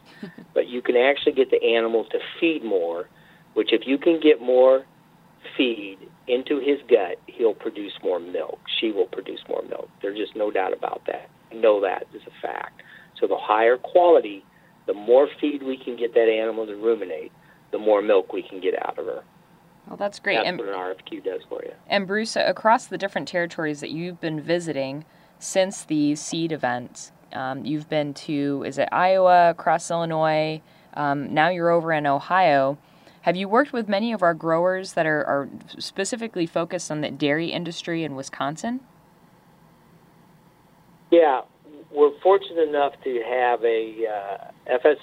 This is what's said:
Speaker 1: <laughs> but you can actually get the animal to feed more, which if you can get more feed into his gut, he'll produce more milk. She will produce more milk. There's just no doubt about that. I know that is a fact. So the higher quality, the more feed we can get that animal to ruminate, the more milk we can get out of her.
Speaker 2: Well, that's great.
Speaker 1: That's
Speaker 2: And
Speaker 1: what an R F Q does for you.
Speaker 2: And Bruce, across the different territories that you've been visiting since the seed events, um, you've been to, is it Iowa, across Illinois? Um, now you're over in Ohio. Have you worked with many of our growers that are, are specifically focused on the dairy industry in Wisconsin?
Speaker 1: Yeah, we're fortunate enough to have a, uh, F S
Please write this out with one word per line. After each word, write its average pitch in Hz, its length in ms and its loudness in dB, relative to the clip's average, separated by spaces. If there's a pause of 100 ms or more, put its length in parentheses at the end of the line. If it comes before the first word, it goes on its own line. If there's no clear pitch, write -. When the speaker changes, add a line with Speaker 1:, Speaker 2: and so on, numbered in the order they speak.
(220)
Speaker 1:
<laughs> 180 320 -18
but - 140 2
you 123 140 -6
can 123 140 0
actually 139 360 4
get 131 180 2
the 117 120 2
animal 113 480 2
to - 80 -2 (200)
feed 160 240 0
more, 87 460 -2 (460)
which 110 180 2
if - 140 0
you 131 100 2
can 165 240 2
get 151 220 4
more 131 420 6 (720)
feed 107 400 -2 (300)
into 131 320 0
his 139 300 0
gut, 95 380 4
he'll 110 280 0
produce 104 380 -10 (100)
more 90 160 -2
milk. 87 400 -8 (200)
She 113 120 0
will 98 160 0
produce - 420 -12
more - 140 -4
milk. - 260 -10 (140)
There's 101 160 -6
just 104 180 -8
no 107 140 -2
doubt 95 240 -2
about - 320 -6
that. - 240 -8 (200)
I 113 40 -16
know 110 260 4
that - 320 -2
is - 140 -18
a - 200 -10
fact. - 360 -12 (360)
So 110 80 2
the 95 120 0
higher 113 400 4
quality, 131 640 4 (420)
the 98 80 -2
more 120 340 4 (120)
feed 143 220 -2
we 131 160 -6
can 123 180 -8
get 117 160 -4
that 113 160 6
animal 110 380 0
to 104 80 -12
ruminate, 101 580 -4 (380)
the 101 80 -6
more 107 240 4
milk 104 320 2
we 92 80 -4
can 95 180 -14
get 90 140 -2 (100)
out - 140 -8
of - 80 -8
her. - 160 -8 (640)
Speaker 2:
Well, 180 120 -14
that's 202 200 -6
great. 196 180 -2
Speaker 1:
That's 107 120 0
Speaker 2:
And 180 100 -4
Speaker 1:
what 101 100 -8
an 98 60 -6
R 92 180 -6
F - 120 -12
Q - 160 -14
does 92 260 -8
for - 160 -10
you. - 100 -12 (160)
Speaker 2:
And 196 180 0
Bruce, 214 300 -4
across 226 500 2
the 185 100 -8
different 190 320 -6
territories 165 520 -4
that - 100 -10
you've 170 280 -8
been 156 220 -6
visiting 151 640 -4 (340)
since - 460 -2
the 147 320 0
seed 165 360 -6
events, 123 600 -6 (220)
um, 131 320 -8
you've 151 240 -6
been 147 240 -2
to, 143 520 -4
is 135 120 -6
it 135 120 0
Iowa, 180 600 6
across 165 400 -2
Illinois? 160 720 0 (320)
Um, 143 400 -2
now 156 160 4
you're 170 180 0
over 165 240 2
in 147 140 0
Ohio. 143 720 2 (440)
Have 175 140 0
you 196 100 -4
worked 254 280 2
with 233 120 -4
many 214 260 0
of 196 100 -2
our 170 100 4
growers 170 600 0
that 170 100 0
are, 156 220 0
are 139 220 0 (300)
specifically 196 680 -6
focused 175 440 -6
on 151 120 -4
the 131 80 -4
dairy 151 380 0
industry 170 560 -6
in 143 100 -8
Wisconsin? 156 640 -6 (2250)
Speaker 1:
Yeah, 151 320 6 (500)
we're 147 300 2
fortunate 165 460 2
enough 143 260 0 (100)
to 123 240 -4
have 123 340 2
a, 113 440 -2
uh, 101 380 -8 (220)
F 127 200 0
S 151 160 6